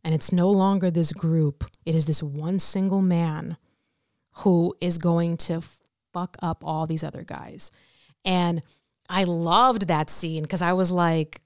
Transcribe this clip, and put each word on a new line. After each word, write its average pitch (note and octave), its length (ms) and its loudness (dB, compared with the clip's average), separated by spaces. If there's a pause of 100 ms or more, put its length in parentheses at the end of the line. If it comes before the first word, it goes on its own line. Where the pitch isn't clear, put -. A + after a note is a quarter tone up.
And D#3+ 100 0
it's - 200 0
no F3+ 160 4
longer F#3+ 420 2
this E3 220 0
group. D#3+ 500 0 (220)
It D#3+ 100 0
is D#3 100 2
this D#3 180 0
one D#3 360 -4
single F#3+ 420 0
man E3+ 540 0 (840)
who F3 440 2
is F3 160 -2
going E3+ 400 0
to E3 240 -4 (500)
fuck F3+ 300 -8
up E3 240 -6
all D#3 220 -4
these D#3+ 160 -4
other C#3+ 200 -10
guys. - 460 -14 (560)
And F3 380 0 (440)
I F#3 180 0
loved F3+ 640 4
that D#3 220 0
scene D#3+ 360 -2
'cause E3+ 160 -4
I F3+ 120 2
was F#3 180 2
like E3 540 0